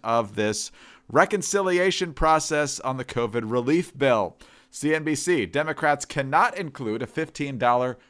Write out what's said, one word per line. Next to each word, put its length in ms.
of 320
this 360
reconciliation 1040
process 680
on 180
the 80
covid 440
relief 480
bill. 400
C 240
N 120
B 100
C, 300
Democrats 600
cannot 520
include 440
a 60
fifteen 500
dollar 400